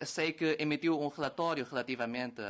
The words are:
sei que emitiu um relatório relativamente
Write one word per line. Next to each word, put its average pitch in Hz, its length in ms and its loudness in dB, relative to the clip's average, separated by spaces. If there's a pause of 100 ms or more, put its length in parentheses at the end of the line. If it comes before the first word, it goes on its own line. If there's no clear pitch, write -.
sei 160 320 0
que 160 260 2
emitiu 151 400 2
um 147 80 0
relatório 147 560 0
relativamente 120 880 -2